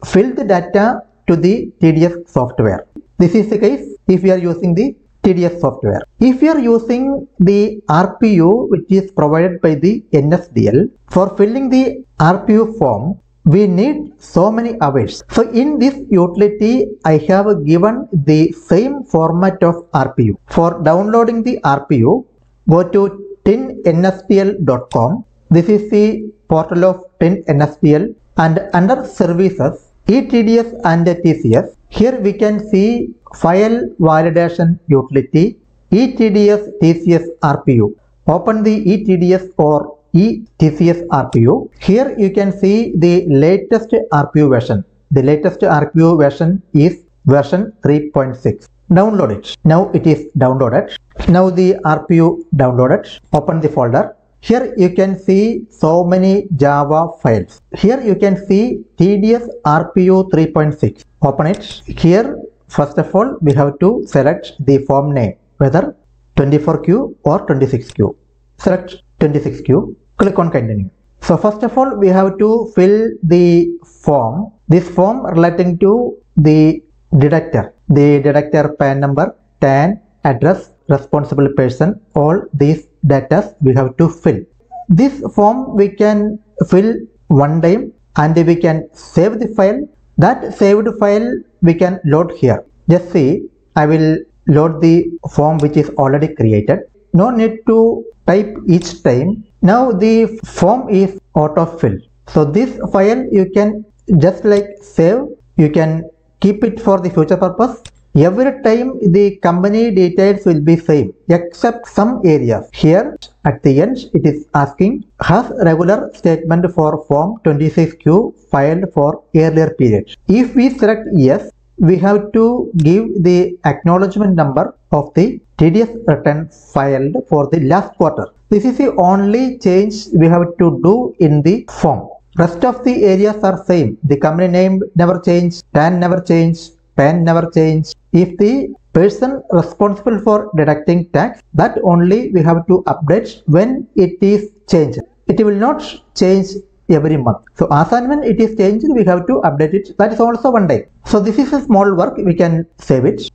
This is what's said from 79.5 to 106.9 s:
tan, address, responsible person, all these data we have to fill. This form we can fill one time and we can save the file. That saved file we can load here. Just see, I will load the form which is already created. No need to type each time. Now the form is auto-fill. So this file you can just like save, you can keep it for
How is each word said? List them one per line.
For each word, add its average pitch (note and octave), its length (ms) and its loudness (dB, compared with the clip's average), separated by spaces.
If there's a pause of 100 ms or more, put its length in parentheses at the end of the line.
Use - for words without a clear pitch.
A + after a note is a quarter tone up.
tan, D3 400 0 (220)
address, D3 480 -2 (180)
responsible C#3+ 680 0
person, D3 440 0 (140)
all D#3 280 0 (100)
these D3 340 0 (200)
data C#3 560 0
we C3 120 4
have C3 220 -2
to E3 120 2
fill. D3+ 320 -2 (480)
This A#3+ 320 2 (140)
form A3 400 0
we G3+ 140 2
can G#3+ 500 -2 (300)
fill G#3 260 2 (340)
one D3+ 340 2
time G3+ 300 0 (240)
and D#3 200 0 (100)
we E3+ 100 2
can D#3+ 360 -2
save G#3+ 460 -2
the A#3 100 -4
file. A3 400 -2 (300)
That G3+ 340 0
saved G#3 360 2 (100)
file G#3+ 380 0 (260)
we E3+ 120 4
can F#3 300 -2
load D#3 280 0
here. - 340 -2 (240)
Just F3 220 0
see, - 360 0 (280)
I D3+ 100 2
will D#3 320 0 (300)
load D#3 340 2
the E3+ 280 2 (220)
form D#3 260 0
which D3+ 180 -2
is A3 140 0
already D3 440 -2
created. A2 460 0 (340)
No G3 160 2
need A3+ 380 -2
to A3+ 360 2 (220)
type G3+ 280 0 (120)
each - 360 -2
time. D3+ 420 -2 (180)
Now A#3+ 300 2
the A3 340 2 (180)
form B3 460 -2
is F#3+ 280 0 (160)
auto-fill. D3+ 640 -2 (280)
So D#3 180 0
this G#3 340 -2 (140)
file G#3+ 400 0
you F#3+ 180 2
can G#3+ 360 -2 (320)
just F#3 260 0
like G3+ 240 0 (140)
save, F3+ 380 0 (360)
you D3+ 140 4
can D#3+ 400 -2 (300)
keep G3+ 240 0
it A3 160 -4
for G3 200 0